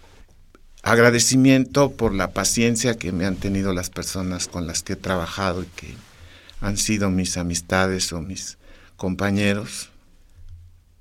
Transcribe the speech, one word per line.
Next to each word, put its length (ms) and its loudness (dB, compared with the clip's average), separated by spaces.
Agradecimiento 1080 6
por 220 0
la 180 0
paciencia 680 2
que 140 -6
me 140 0
han 100 0
tenido 380 -2
las 160 -4
personas 580 -6
con 200 -6
las 160 -6
que 100 -6
he 20 -2
trabajado 680 -2
y 20 -6
que 180 -14
han 160 -2
sido 320 0
mis 260 0
amistades 800 0
o 80 -6
mis 360 -10
compañeros. 920 -2